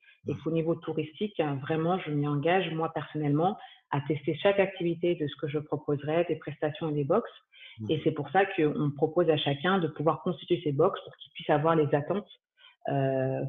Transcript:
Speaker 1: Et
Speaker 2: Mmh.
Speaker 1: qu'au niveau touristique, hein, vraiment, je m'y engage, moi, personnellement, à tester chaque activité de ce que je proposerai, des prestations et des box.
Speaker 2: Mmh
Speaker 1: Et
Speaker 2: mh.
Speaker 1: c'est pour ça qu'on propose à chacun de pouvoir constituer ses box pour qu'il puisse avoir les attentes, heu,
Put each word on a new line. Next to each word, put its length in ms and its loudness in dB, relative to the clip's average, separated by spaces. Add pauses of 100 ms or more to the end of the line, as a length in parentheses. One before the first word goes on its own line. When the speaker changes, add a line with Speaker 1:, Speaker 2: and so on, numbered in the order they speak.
(280)
Speaker 1:
Et 60 -2
Speaker 2:
Mmh. 100 -6
Speaker 1:
qu'au 80 -2
niveau 240 0
touristique, 640 -6
hein, 220 0
vraiment, 380 0
je 120 -6
m'y 160 0
engage, 460 2
moi, 200 -2
personnellement, 640 0 (320)
à 120 0
tester 340 -2
chaque 240 2
activité 560 0
de 120 -4
ce 100 -8
que 100 -6
je 120 -2
proposerai, 640 -2
des 100 -2
prestations 540 -4
et 40 -2
des 120 0
box. 240 0 (500)
Speaker 2:
Mmh 100 -8
Speaker 1:
Et 80 2
Speaker 2:
mh. 60 -4
Speaker 1:
c'est 80 4
pour 200 -6
ça 140 4
qu'on 460 0
propose 380 2
à 80 6
chacun 420 0
de 80 0
pouvoir 340 0
constituer 400 -2
ses 120 -2
box 320 2
pour 100 -18
qu'il 160 -20
puisse 180 -12
avoir 280 4
les 180 4
attentes, 340 -2 (600)
heu, 600 0